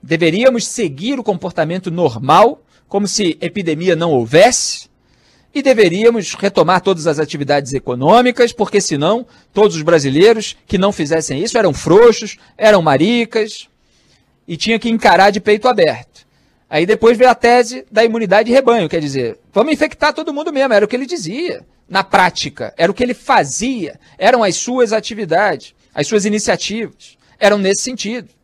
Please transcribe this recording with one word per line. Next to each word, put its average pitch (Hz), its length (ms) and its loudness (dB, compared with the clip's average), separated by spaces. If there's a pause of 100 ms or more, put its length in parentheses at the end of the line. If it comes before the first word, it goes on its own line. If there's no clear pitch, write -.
Deveríamos 175 640 0
seguir 208 540 -6
o 220 40 -12
comportamento 180 680 -6
normal, 160 720 2 (240)
como 202 200 -2
se 180 340 -4
epidemia 170 540 -2
não 165 160 -2
houvesse, 143 760 2 (680)
e 277 80 -4
deveríamos 220 760 2
retomar 185 440 0
todas 180 260 -4
as 156 140 -2
atividades 143 540 -4
econômicas, 220 800 0
porque 202 260 -2
senão 185 480 -2 (240)
todos 196 240 2
os 156 60 -6
brasileiros 165 760 2 (100)
que 202 120 -4
não 196 140 0
fizessem 156 520 -4
isso 233 140 -4
eram 185 160 2
frouxos, 220 640 4 (200)
eram 208 240 4
maricas, 214 840 0 (800)
e 170 80 -8
tinha 220 240 -2
que 233 100 -4
encarar 202 420 4
de 196 100 -4
peito 214 260 0
aberto. 156 580 -2 (440)
Aí 160 160 0
depois 220 320 2
veio 247 140 6
a 233 40 2
tese 247 560 0
da 214 140 2
imunidade 220 420 0
de 233 60 0
rebanho, 240 340 2
quer 165 140 -2
dizer, 135 380 -6 (120)
vamos 285 220 0
infectar 302 400 -2
todo 320 200 -8
mundo 311 200 -6
mesmo, 269 200 0
era 208 120 2
o - 20 -20
que 247 80 -8
ele 254 120 -6
dizia. 277 580 -8 (240)
Na 190 140 -2
prática, 170 760 -2
era 170 140 2
o - 20 -4
que 247 100 -4
ele 247 120 -4
fazia, 208 840 -4 (200)
eram 233 240 2
as 185 120 -2
suas 247 380 -2
atividades, 196 800 -4 (220)
as 147 100 -4
suas 208 200 -2
iniciativas, 208 920 -6 (220)
eram 208 180 2
nesse 196 240 -2
sentido. 233 480 -10 (140)